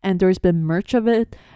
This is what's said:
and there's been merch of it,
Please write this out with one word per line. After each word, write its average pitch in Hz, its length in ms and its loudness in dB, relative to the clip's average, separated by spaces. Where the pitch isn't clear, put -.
and 190 160 -2
there's 185 180 2
been 170 260 0
merch 165 300 -4
of 226 140 0
it, 226 280 -2